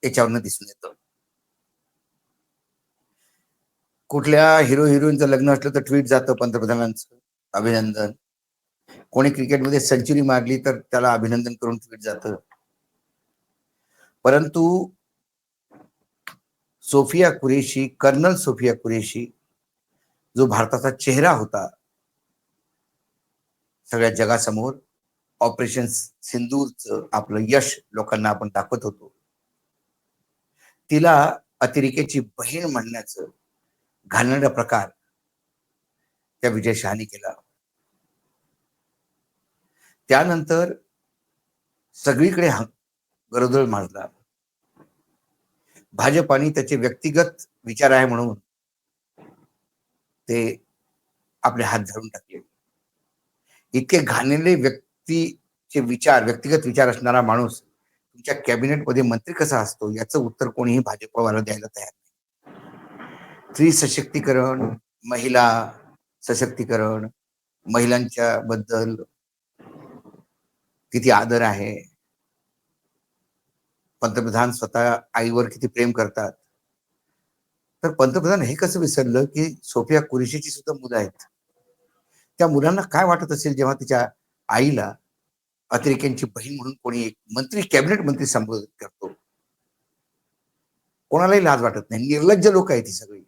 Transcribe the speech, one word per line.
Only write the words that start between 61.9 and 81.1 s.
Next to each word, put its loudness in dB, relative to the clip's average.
नाही. -20
स्त्री 4
सशक्तीकरण, -2
महिला 2
सशक्तीकरण, -4
महिलांच्या 0
बद्दल -4
किती 2
आदर 4
आहे, -4
पंतप्रधान -2
स्वतः -2
आईवर 0
किती -10
प्रेम 0
करतात, -4
तर -2
पंतप्रधान 2
हे -2
कसं -2
विसरलं 0
की -6
सोफिया 0
कुरेशीची -6
सुद्धा -12
मुलं -6
आहेत? -6